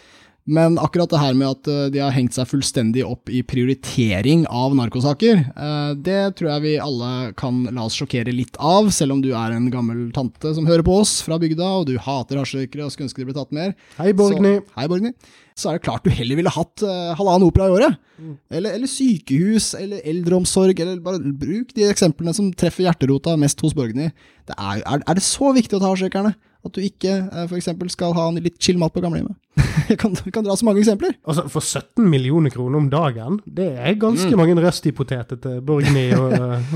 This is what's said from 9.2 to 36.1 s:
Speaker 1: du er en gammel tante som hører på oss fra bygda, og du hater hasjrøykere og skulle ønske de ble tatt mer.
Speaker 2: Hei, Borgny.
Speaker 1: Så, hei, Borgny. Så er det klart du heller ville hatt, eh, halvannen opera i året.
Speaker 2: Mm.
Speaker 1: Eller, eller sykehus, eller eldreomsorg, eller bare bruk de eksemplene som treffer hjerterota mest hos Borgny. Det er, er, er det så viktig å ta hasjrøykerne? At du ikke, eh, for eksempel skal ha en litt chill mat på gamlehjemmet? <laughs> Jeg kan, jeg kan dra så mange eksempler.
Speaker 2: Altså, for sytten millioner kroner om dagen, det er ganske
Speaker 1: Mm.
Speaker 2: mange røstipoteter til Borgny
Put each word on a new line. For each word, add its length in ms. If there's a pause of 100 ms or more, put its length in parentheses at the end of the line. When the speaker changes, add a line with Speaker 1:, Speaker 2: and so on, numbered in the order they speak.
Speaker 1:
du 160
er 160
en 180
gammel 460
tante 400
som 100
hører 160
på 160
oss 240
fra 160
bygda, 300 (140)
og 40
du 140
hater 400
hasjrøykere 480
og 20
skulle 200
ønske 100
de 80
ble 80
tatt 160
mer. 240 (220)
Speaker 2:
Hei, 180
Borgny. 400
Speaker 1:
Så, 240
hei, 80
Borgny. 240 (420)
Så 140
er 80
det 80
klart 200
du 60
heller 300
ville 160
hatt, 260
eh, 320
halvannen 300
opera 240
i 80
året. 220 (200)
Speaker 2:
Mm. 200 (120)
Speaker 1:
Eller, 220
eller 160
sykehus, 880
eller 220
eldreomsorg, 800
eller 200
bare 200
bruk 540
de 100
eksemplene 500
som 180
treffer 360
hjerterota 500
mest 220
hos 140
Borgny. 340 (380)
Det 100
er, 300
er, 200
er 80
det 80
så 300
viktig 240
å 40
ta 120
hasjrøykerne? 400 (320)
At 80
du 80
ikke, 320 (200)
eh, 140
for 100
eksempel 340
skal 220
ha 160
en 80
litt 220
chill 200
mat 140
på 120
gamlehjemmet? 320 (240)
<laughs> 60 (240)
Jeg 80
kan, 160
jeg 180
kan 120
dra 100
så 100
mange 160
eksempler. 340 (120)
Speaker 2:
Altså, 240
for 100
sytten 480
millioner 420
kroner 280
om 120
dagen, 520
det 320
er 240
ganske 320
Speaker 1:
Mm. 80
Speaker 2:
mange 160
røstipoteter 840
til 220
Borgny 520